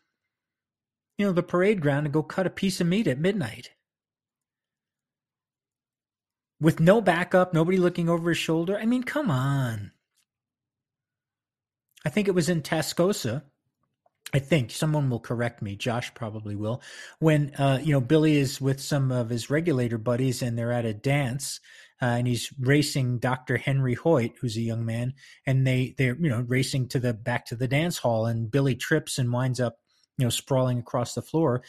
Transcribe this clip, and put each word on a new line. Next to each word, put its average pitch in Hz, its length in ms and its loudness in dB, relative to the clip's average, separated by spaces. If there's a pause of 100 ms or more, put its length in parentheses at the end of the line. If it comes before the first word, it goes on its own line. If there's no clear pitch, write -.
(1160)
you 202 80 0
know, 202 60 2
the 175 100 2
parade 185 380 2
ground 147 260 2
to 147 60 -2
go 151 100 2
cut 180 240 -2
a 175 40 0
piece 190 320 -2
of 175 60 2
meat 190 200 2
at 127 100 0
midnight. 160 520 -2 (3000)
With 151 220 2
no 185 180 6
backup, 180 540 2
nobody 165 240 2
looking 175 320 0
over 170 180 0
his 165 100 2
shoulder. 170 400 -2
I 220 80 -4
mean, 247 180 0
come 277 280 -2
on. 127 600 -2 (2000)
I 160 60 -2
think 202 180 0
it 190 80 2
was 170 140 2
in 165 140 0
Tascosa, 160 840 -2 (880)
I 143 60 4
think, 135 320 0
someone 151 380 0
will 117 120 -2
correct 117 400 -4
me, 101 160 -8
Josh 120 360 -4
probably 107 440 -10
will, 107 240 -4 (380)
when, 151 380 4
uh, 139 240 2
you 156 120 0
know, 139 80 4
Billy 156 340 4
is 139 240 0
with 135 220 -2
some 139 280 0
of 123 200 -2
his 117 200 -4
regulator 131 480 0
buddies 123 440 -2
and 117 160 -2
they're 117 160 -2
at 120 100 -2
a 113 100 -2
dance, 135 680 -2 (400)
uh, 131 40 0
and 123 220 0
he's 120 320 -2
racing 131 600 2
Doctor 127 360 -2
Henry 135 380 0
Hoyt, 120 480 2
who's 110 160 -4
a 117 40 -2
young 113 240 -4
man, 120 280 -4 (320)
and 131 200 2
they, 127 320 0
they're, 127 220 2
you 165 100 0
know, 120 120 0
racing 127 480 0
to 143 100 -2
the, 120 140 0
back 117 320 -4
to 120 100 -8
the 123 140 -2
dance 156 300 0
hall, 113 260 0
and 113 260 -2
Billy 139 240 2
trips - 420 -2
and 120 140 0
winds 127 300 0
up 117 160 -2 (400)
you 135 80 2
know, 117 40 4
sprawling 127 500 0
across 120 340 -4
the 120 80 -6
floor, 131 480 0